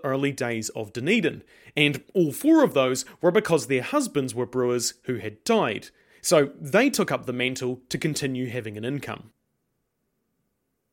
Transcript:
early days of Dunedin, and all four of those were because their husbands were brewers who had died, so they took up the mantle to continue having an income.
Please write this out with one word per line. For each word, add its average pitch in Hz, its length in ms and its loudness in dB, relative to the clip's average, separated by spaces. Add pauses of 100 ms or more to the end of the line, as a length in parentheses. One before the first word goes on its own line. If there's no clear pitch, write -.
early 139 280 0
days 117 380 -4
of 107 220 -10
Dunedin, 147 500 -2 (340)
and 147 260 2 (100)
all 160 200 2
four 311 320 6
of 196 100 2
those 131 300 2 (180)
were 170 80 4
because 165 380 2
their 131 140 0
husbands 147 520 -2
were 123 100 -2
brewers 123 500 -2 (100)
who 127 100 -4
had 107 300 -10
died, 147 440 0 (320)
so 147 300 4 (100)
they 196 300 4
took 165 220 0
up 123 120 -4
the 123 80 -6
mantle 127 560 -4
to - 80 -6
continue 135 540 -4
having 110 260 -8
an 107 80 -10
income. 127 460 -8 (1600)